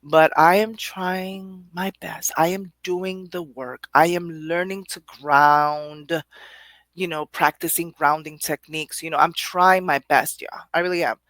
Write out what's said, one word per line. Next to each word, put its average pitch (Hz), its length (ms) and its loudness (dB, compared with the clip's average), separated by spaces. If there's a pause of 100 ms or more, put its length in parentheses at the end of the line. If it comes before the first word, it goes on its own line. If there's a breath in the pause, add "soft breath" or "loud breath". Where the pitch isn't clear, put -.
But 156 360 4
I 160 180 8
am 220 200 0
trying 185 960 -8
my 180 180 -4 (100)
best. - 360 -10
I 160 100 2
am 185 240 -4 (120)
doing 185 480 -6
the 175 120 -8
work. 127 500 -12
I 156 140 6
am 175 220 -2
learning 170 600 -6
to - 120 -12
ground, 147 1200 2 (720 loud breath)
you 180 120 -6
know, 156 200 -6
practicing 170 640 -2
grounding 151 480 0
techniques. 151 640 -8
You 165 60 -10
know, 160 80 -4
I'm 156 160 0
trying 185 520 2
my 151 140 0 (100)
best, - 320 0
y'all. - 200 -16 (120)
I 170 60 0
really 180 240 -2
am. 120 140 -2 (120)